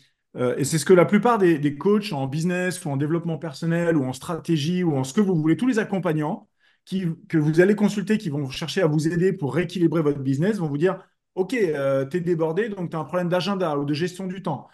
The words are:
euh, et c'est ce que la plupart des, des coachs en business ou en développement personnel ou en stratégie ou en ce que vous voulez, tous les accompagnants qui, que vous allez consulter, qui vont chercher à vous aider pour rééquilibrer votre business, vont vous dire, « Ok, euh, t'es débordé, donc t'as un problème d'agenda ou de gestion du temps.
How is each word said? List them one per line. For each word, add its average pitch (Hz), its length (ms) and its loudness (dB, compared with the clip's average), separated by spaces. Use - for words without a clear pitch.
euh, 123 200 0
et 151 60 -2
c'est 143 160 -2
ce - 60 -6
que - 80 6
la 170 120 8
plupart 208 340 4
des, 170 200 4
des 143 180 0
coachs 208 360 0
en 135 160 -4
business 180 560 -4
ou 151 60 -6
en 135 60 -2
développement 160 420 -2
personnel 165 580 0
ou 135 80 2
en 127 80 -4
stratégie 170 720 -2
ou 156 120 2
en 131 60 2
ce - 120 -6
que 214 60 2
vous 190 140 2
voulez, 160 220 2
tous 240 100 -2
les 226 140 2
accompagnants 175 680 -2
qui, 185 220 -4
que 170 80 0
vous 156 240 4
allez 202 140 6
consulter, 208 420 0
qui 180 140 -4
vont 139 200 -4
chercher 170 320 -4
à 165 40 4
vous 156 220 2
aider 175 240 2
pour 143 240 -6
rééquilibrer 170 440 0
votre 147 200 0
business, 147 380 0
vont 165 100 -2
vous 143 100 -4
dire, « 185 260 0
Ok, 185 200 -4
euh, 139 500 0
t'es 151 160 -4
débordé, 170 480 -2
donc 185 220 -8
t'as 160 100 -6
un 151 40 -6
problème 175 240 -2
d'agenda 180 480 0
ou 143 80 -2
de 147 100 -2
gestion 175 340 -6
du 190 140 -10
temps. 147 320 -8